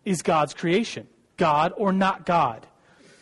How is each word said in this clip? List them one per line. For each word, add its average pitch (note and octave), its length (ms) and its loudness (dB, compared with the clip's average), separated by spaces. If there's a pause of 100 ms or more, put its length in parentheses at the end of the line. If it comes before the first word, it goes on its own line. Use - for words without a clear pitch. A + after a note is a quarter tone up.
is F#3+ 180 -2
God's D#3 320 0
creation. F3 520 -2 (300)
God D#3+ 400 2
or G3 160 0
not F#3+ 320 0
God. C#3+ 420 0 (560)